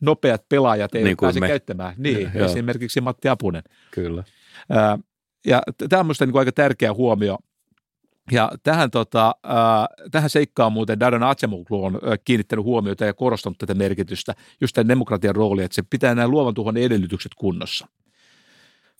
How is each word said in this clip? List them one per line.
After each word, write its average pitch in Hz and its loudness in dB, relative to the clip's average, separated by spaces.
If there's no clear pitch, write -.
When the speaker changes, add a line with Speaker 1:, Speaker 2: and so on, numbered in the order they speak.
Speaker 1:
nopeat 139 0
pelaajat 117 2
eivät 113 0
Speaker 2:
Niin 95 2
kuin 95 2
Speaker 1:
pääse 90 0
Speaker 2:
me. 92 2
Speaker 1:
käyttämään. 92 -4
Niin, 110 -2
Speaker 2:
Joo. 104 0
Speaker 1:
esimerkiksi 120 -2
Matti 127 -2
Apunen. 92 -2
Speaker 2:
Kyllä. 87 -6
Speaker 1:
Ää, 107 2
ja 127 4
t-, - -8
tämä 190 2
on 180 2
musta 147 -2
niin 127 0
kuin 135 2
aika 127 2
tärkeä 127 0
huomio. 104 0
Ja 117 2
tähän, 151 2
tota, 113 2
ää, 113 2
tähän 151 2
seikkaan 131 2
muuten 110 0
Daron 120 2
Acemoglu 104 -2
on, 92 -4
ää, 110 0
kiinnittänyt 110 0
huomiota 110 0
ja 101 0
korostanut 117 -4
tätä 98 -4
merkitystä, 98 -2
just 135 -2
tämän 113 2
demokratian 110 0
roolia, 101 0
että - -8
se - -4
pitää 127 0
nämä 120 0
luovan 131 2
tuhon 110 -4
edellytykset 104 -2
kunnossa. - -6